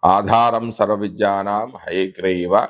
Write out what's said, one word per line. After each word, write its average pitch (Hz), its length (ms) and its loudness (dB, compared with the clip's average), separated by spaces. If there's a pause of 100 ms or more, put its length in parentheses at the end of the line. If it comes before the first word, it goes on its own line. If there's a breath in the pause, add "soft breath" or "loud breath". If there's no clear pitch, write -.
(160)
ఆధారం 113 560 2
సర్వవిద్యానాం 101 960 -2 (140)
హయగ్రీవ 92 840 0